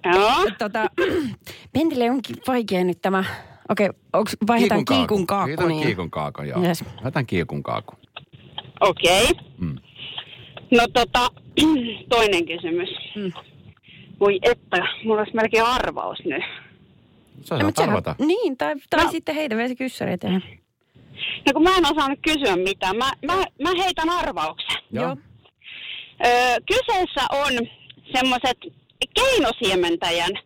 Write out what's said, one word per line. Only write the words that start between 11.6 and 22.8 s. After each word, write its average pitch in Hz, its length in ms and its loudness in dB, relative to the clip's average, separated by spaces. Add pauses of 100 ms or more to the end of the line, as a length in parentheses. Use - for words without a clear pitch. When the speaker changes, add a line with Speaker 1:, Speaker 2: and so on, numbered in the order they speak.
Speaker 1:
<clears throat> 233 400 -2
toinen 202 360 4
kysymys. 170 420 -4 (280)
Speaker 2:
Mm. 190 160 -6 (880)
Speaker 1:
Voi 202 220 4
että, - 340 2 (280)
mulla 214 160 2
olisi 208 160 -4
melkein 220 280 2
arvaus 202 600 -2
nyt. 135 180 -4
Speaker 3:
Sä - 60 -8 (880)
Speaker 2:
No, - 60 -20
Speaker 3:
saat - 180 -4
Speaker 2:
mut - 140 -2
sehän 165 140 2
Speaker 3:
arvata. - 280 -2
Speaker 2:
Niin, 320 380 0
tai, 302 180 -4 (160)
tai 320 140 4
Speaker 1:
No. 320 60 0
Speaker 2:
sitten 320 240 -6
heitä 294 220 -4
vielä 240 120 -2
se 254 60 -6
kyssäri - 380 -6
eteen. 185 300 -2 (1040)
Speaker 1:
No 277 60 4
kun 311 100 2
mä 381 140 6
en 339 100 4 (100)
osannut 277 260 0
kysyä 277 340 0
mitään. 190 400 -2